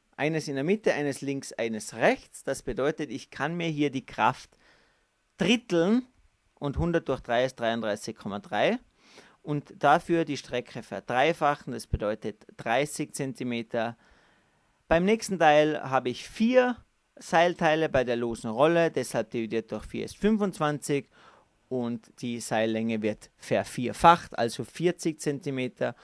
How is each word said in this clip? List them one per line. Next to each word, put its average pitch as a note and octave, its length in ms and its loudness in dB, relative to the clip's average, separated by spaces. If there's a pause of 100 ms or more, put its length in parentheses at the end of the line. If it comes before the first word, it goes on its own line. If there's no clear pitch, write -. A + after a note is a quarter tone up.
(160)
Eines D3+ 300 -2
in D3 80 -6
der C3+ 100 -2
Mitte, G3 300 2
eines C#3+ 280 -4
links, C#3 300 -6
eines A2+ 420 -6
rechts. - 500 -2
Das C3+ 180 -6
bedeutet, C3+ 480 -2
ich - 200 -12
kann D#3 260 -6
mir E3+ 120 -4
hier D3 220 0
die B2 160 -6
Kraft - 500 -2 (840)
dritteln G#3 680 2 (480)
und C#3 240 -6
hundert E3 300 0
durch C3 120 -2
drei A#2+ 240 0
ist C3 120 -4
dreiunddreißig A2+ 580 -2
Komma G2+ 240 -8
drei C#3 400 0 (640)
und D3 400 -6
dafür E3 420 4
die D3 120 -6
Strecke A#2+ 460 -8
verdreifachen. C#3 920 0
Das A#2 140 -10
bedeutet G#2+ 600 -6 (100)
dreißig C#3 580 -2
Zentimeter. A#2 840 -4 (880)
Beim E3+ 180 2
nächsten G#3 340 0
Teil D3+ 440 6
habe C3 280 0
ich - 180 -10
vier B3 480 2 (400)
Seilteile E3 720 2
bei C3+ 160 2
der A#2 120 0
losen A#2+ 340 -4
Rolle, D#3+ 400 4
deshalb B2 400 -4
dividiert A2+ 420 -4
durch G#2+ 120 -8
vier A2+ 200 -8
ist - 120 -12
fünfundzwanzig D#3+ 920 0 (600)
und A#2+ 420 -6 (100)
die A#2+ 200 -6
Seillänge A2+ 600 0
wird G#2+ 340 -4
vervierfacht, B2 1040 2
also A#2 260 -2
vierzig E3 560 -2
Zentimeter. C3 840 -4